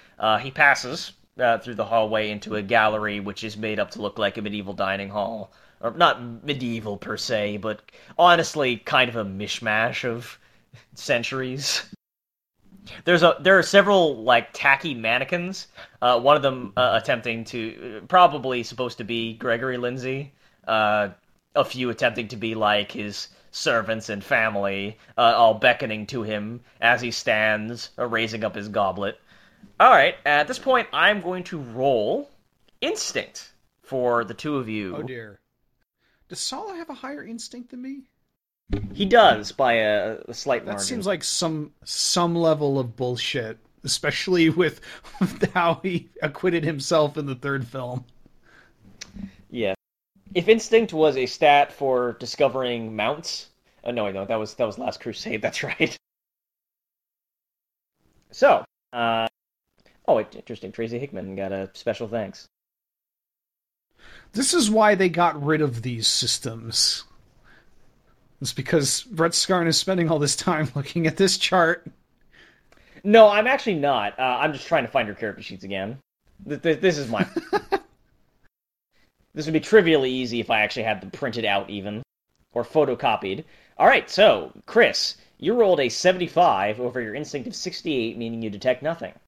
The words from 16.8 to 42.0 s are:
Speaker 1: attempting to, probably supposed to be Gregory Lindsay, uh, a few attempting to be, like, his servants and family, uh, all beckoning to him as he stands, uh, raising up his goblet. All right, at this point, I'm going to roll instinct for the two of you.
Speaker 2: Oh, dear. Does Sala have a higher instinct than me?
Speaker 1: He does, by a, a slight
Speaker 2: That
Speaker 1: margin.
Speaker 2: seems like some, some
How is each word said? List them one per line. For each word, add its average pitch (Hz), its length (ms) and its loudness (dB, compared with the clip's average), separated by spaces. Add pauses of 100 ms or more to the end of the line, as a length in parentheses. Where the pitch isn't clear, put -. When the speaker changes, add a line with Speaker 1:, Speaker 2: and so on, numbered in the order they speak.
Speaker 1:
attempting 117 440 -4
to, 110 640 -10
probably 139 540 4
supposed 117 360 -8
to 120 60 -10
be 113 300 -6
Gregory 120 420 -4
Lindsay, 131 560 -6 (340)
uh, 104 440 0 (440)
a 139 100 2
few 123 260 -6
attempting 113 380 -2
to 120 80 -14
be, 110 180 -6
like, 104 380 2
his - 360 -10 (240)
servants 110 560 -2
and 101 160 -8
family, 101 720 -2 (180)
uh, 117 200 6
all 113 180 8
beckoning 110 520 0
to 123 160 -6
him 107 380 -6 (200)
as 117 200 4
he 120 100 -6
stands, 110 880 -2
uh, 123 80 -2
raising 113 380 -4
up 104 100 -4
his 104 140 -10
goblet. 101 500 -4 (600)
All 233 120 8
right, 175 340 6
at 147 240 2
this 254 100 -8
point, 254 340 0
I'm 185 280 2
going 180 240 -6
to 175 140 -10
roll 131 720 -2 (500)
instinct - 720 -6 (300)
for 123 420 -2
the 107 100 -10
two 147 220 -6
of 123 120 -6
you. 104 280 -6
Speaker 2:
Oh, - 60 -8
dear. 113 360 -14 (920)
Does - 120 -14
Sala 381 340 -10
have 330 160 -14
a 277 40 -14
higher 277 280 -14
instinct 240 480 -16
than 247 120 -16
me? 269 260 -14 (840)
Speaker 1:
He 202 100 -2
does, 190 480 6
by 123 220 2
a, 107 420 0 (120)
a 117 60 -12
slight 127 300 -4
Speaker 2:
That - 80 -8
Speaker 1:
margin. 139 140 -4
Speaker 2:
seems 220 200 -6
like 185 160 -2
some, 156 500 -4 (120)
some - 500 0